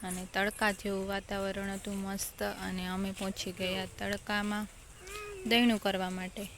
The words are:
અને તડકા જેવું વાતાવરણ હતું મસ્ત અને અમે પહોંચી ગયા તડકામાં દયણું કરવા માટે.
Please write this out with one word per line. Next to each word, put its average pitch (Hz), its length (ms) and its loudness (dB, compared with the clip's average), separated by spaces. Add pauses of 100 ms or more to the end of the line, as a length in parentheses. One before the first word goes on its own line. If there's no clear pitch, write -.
અને 185 160 -2 (100)
તડકા 208 480 4
જેવું 196 320 0
વાતાવરણ 196 640 -2
હતું 196 200 -4 (100)
મસ્ત - 320 -4 (260)
અને 185 180 0 (120)
અમે 196 140 2 (100)
પહોંચી 190 420 -2
ગયા 185 380 0
તડકામાં 208 680 0 (800)
દયણું 233 360 8
કરવા 185 340 2
માટે. 185 240 -6 (140)